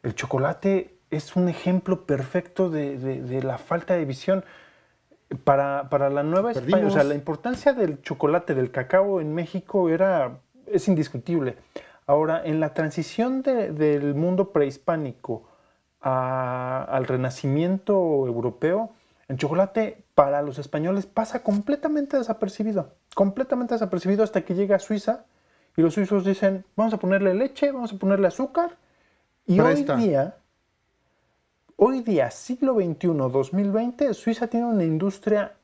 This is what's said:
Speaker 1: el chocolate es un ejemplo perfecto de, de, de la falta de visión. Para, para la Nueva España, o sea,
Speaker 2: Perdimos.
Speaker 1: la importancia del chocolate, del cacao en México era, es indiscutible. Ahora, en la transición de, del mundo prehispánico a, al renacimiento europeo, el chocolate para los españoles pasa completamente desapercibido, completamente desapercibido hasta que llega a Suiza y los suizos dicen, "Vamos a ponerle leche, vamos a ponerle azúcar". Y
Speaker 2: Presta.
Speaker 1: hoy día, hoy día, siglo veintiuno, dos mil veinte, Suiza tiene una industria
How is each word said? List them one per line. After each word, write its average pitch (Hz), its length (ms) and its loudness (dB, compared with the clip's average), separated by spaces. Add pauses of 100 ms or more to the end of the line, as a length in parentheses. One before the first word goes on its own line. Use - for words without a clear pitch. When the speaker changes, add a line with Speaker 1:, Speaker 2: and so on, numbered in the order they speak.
Speaker 1:
el 123 120 -6
chocolate 170 800 -2 (160)
es - 260 -6
un 180 120 2
ejemplo 180 580 -2
perfecto 170 640 -2
de, 143 280 -4
de, 131 240 -6
de 127 200 -4
la 131 160 -4
falta - 360 -4
de 165 100 0
visión. 180 400 -2 (1000)
Para, 139 480 0
para 139 200 2
la 143 120 0
Nueva 190 300 0
España, 196 340 2
o 196 40 2
sea, 196 100 2
Speaker 2:
Perdimos. 139 60 4
Speaker 1:
la 143 80 0
importancia 165 580 -2
del 180 300 -2
chocolate, 156 520 0
del 127 160 0
cacao 185 500 2
en 151 140 -4
México 175 540 -2
era, 160 500 2 (280)
es 202 200 0
indiscutible. 156 680 0 (500)
Ahora, 156 380 2
en 156 160 0
la 151 120 -2
transición 220 680 -2
de, 233 300 0
del 147 420 2
mundo 180 380 0
prehispánico 139 960 -2 (520)
a, 127 880 -2
al 131 180 0
renacimiento 143 880 0 (320)
europeo, 135 680 -2 (340)
el 131 120 -6
chocolate 196 680 0 (100)
para 143 280 6
los 143 160 -6
españoles 170 480 -2
pasa - 360 -4
completamente 285 760 -2
desapercibido, 214 760 -4 (220)
completamente 240 580 0
desapercibido 196 480 -2
hasta 208 200 0
que 180 120 -6
llega 196 220 2
a - 20 0
Suiza 214 460 -4 (520)
y 160 60 4
los 160 120 4
suizos 196 300 0
dicen, 190 400 0 (120)
"Vamos 220 180 2
a 196 40 -4
ponerle 190 360 2
leche, 269 380 0
vamos 247 200 -6
a 196 40 -12
ponerle 196 320 2
azúcar". 339 480 -2 (680)
Y 185 120 6
Speaker 2:
Presta. 269 380 2
Speaker 1:
hoy 233 100 2
día, 151 300 0 (1400)
hoy 254 260 4
día, 160 280 2
siglo 254 440 -2
veintiuno, 165 560 0
dos 135 220 0
mil 202 200 2
veinte, 240 420 0
Suiza 226 320 -2
tiene 233 200 -2
una 208 180 2
industria 190 800 0